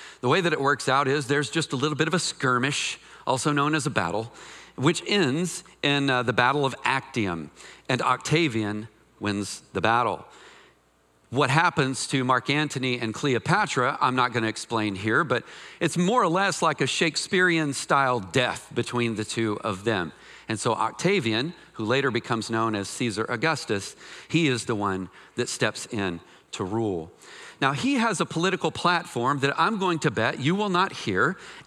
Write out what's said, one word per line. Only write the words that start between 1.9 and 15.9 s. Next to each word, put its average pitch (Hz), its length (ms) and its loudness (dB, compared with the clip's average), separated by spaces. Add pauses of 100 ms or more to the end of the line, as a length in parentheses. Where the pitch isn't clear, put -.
bit 160 140 2
of 151 40 0
a 143 60 2
skirmish, - 800 0 (260)
also 131 280 0
known 147 220 2
as 143 100 -2
a 147 40 0
battle, 101 440 -2 (420)
which 160 320 2
ends 170 560 0 (180)
in, 143 280 2
uh, 127 120 2
the 120 120 0
Battle 135 320 4
of 131 180 0
Actium, 98 640 -2 (380)
and 123 140 0
Octavian 113 880 0 (320)
wins 101 400 -2 (100)
the - 80 -4
battle. 110 460 2 (1080)
What 127 200 2
happens 147 560 2
to 135 160 0
Mark 127 260 2
Antony 135 480 0
and 113 160 -4
Cleopatra, 147 880 0
I'm 127 140 2
not 123 180 2
gonna 113 140 0
explain 107 480 -2
here, 110 280 2
but 123 200 0 (360)
it's - 160 0